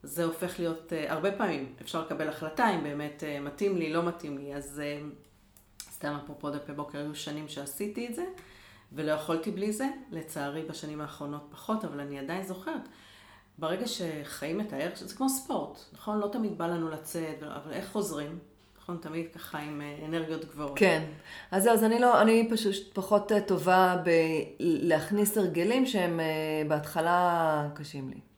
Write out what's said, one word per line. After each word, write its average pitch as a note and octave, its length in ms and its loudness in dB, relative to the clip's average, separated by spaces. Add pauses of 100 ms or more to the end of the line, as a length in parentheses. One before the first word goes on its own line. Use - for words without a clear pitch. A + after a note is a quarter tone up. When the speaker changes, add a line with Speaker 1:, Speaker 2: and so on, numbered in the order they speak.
Speaker 1:
זה D#3 200 -4
הופך E3+ 360 -4
להיות, E3 340 -4
אה, D3+ 180 -2
הרבה D#3+ 200 0
פעמים D#3+ 500 -2
אפשר E3 200 -4
לקבל D#3 280 -4
החלטה F#3 460 0
אם D#3 80 -2
באמת, D3 440 -6
אה, D3 120 -4
מתאים F3 380 0
לי, D#3+ 160 0
לא E3+ 100 2
מתאים D#3+ 340 -4
לי. C#3+ 180 -10
אז, C#3+ 280 -8
אה, D3 160 -4 (920)
סתם D3 320 -6
אפרופו D3 260 -8
דפי C#3+ 220 -8
בוקר, D3 260 -8
היו D3 180 -6
שנים D3+ 320 -8
שעשיתי G#3 600 -6
את A#3 80 -6
זה, F4 80 -4 (720)
ולא D3+ 180 -2
יכולתי D#3+ 400 -2
בלי G3+ 200 -2
זה. C4 160 -2 (240)
לצערי, D#3 580 -6
בשנים D3+ 320 -8
האחרונות D3 500 -8
פחות, - 340 -4
אבל C#3+ 140 -6
אני C#3+ 200 -8
עדיין E3 240 -4
זוכרת. F#3+ 380 -6 (760)
ברגע F#3 300 -2
שחיים D#3+ 760 -4
את G#3+ 120 -4
הערך, D#3+ 260 -4
זה - 160 -12
כמו C4 140 2
ספורט, - 500 -4 (140)
נכון? G#3 260 -2
לא G3+ 120 0
תמיד G#3 260 -2
בא E3+ 100 -2
לנו E3 220 -2
לצאת, D#3 540 -6
אבל D3 300 -10
איך - 160 -6
חוזרים? E3 500 -4 (380)
נכון, F3 240 -8
תמיד D#3+ 240 -4 (100)
ככה - 240 -10
עם, D3 220 -6
אה, D3 240 -10
אנרגיות D#3+ 400 -4
גבוהות. C#3+ 300 -6
Speaker 2:
כן. E3 280 6 (480)
אז F#3+ 120 4
זהו, A#3 100 10
אז G#3+ 100 6
אני A3+ 160 6
לא, A#3+ 220 10
אני A3+ 300 8
פשוט G#3 420 -2
פחות, G#3 380 2
אה, G#3 100 6
טובה F3+ 640 6
ב-, F3 40 4 (500)
להכניס E3 800 4
הרגלים G3 480 4
שהם, F3 340 2
אה, D#3+ 60 2 (420)
בהתחלה D#3+ 1080 2
קשים C#3 340 -8
לי. C#3 100 -12 (180)